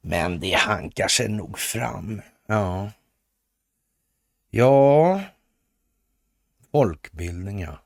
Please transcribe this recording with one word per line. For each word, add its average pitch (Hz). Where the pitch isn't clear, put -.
Men 85
det 92
hankar -
sig 113
nog 104
fram. 110
Ja. 101
Ja. 139
Folkbildning, 90
ja. 80